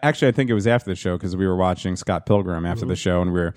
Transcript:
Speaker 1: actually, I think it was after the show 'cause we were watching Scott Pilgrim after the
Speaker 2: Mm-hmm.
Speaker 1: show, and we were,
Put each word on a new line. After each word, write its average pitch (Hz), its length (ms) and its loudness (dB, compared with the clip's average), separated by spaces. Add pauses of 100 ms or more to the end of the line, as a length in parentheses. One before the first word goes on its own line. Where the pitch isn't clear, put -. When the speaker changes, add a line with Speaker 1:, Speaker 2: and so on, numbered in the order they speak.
Speaker 1:
actually, 147 260 2
I 120 40 4
think 131 180 0
it 113 40 2
was 101 120 0
after 117 240 2
the 90 60 -4
show 90 200 -2
'cause 92 180 -6
we 95 120 0
were 92 100 2
watching 92 400 0
Scott - 300 -4
Pilgrim 90 400 0
after 87 180 -4
the 90 80 -2
Speaker 2:
Mm-hmm. 85 60 -2
Speaker 1:
show, 90 240 2
and 90 100 0
we 87 80 0
were, 85 160 -2